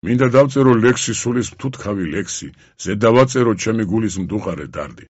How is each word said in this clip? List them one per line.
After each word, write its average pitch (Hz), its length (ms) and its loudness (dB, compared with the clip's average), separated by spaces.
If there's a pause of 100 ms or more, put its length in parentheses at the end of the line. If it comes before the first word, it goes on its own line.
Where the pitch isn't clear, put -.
მინდა 123 280 2
დავწერო 135 440 4
ლექსი, 120 400 2
სულის 120 360 -4
მთუთქავი 104 560 -8
ლექსი, 82 420 -8 (320)
ზე 90 140 -6
დავაწერო 120 600 4
ჩემი 110 300 -2
გულის 107 320 -2
მდუღარე 90 520 -6
დარდი. 67 440 -12